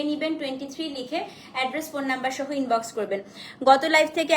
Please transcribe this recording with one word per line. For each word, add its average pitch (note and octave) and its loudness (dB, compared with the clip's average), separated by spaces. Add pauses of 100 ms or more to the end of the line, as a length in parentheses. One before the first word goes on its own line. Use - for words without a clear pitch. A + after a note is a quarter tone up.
নিবেন D#4 -2
টোয়েন্টি C4+ -6
থ্রি D#4+ -6 (120)
লিখে C4 -6 (360)
অ্যাড্রেস, C4 -4
ফোন C#4 -4
নাম্বার B3+ -2
সহ C#4 -4 (120)
ইনবক্স A3+ 0
করবেন। G3 -4 (480)
গত C4+ 8 (120)
লাইভ D#4 6 (100)
থেকে D#4+ 2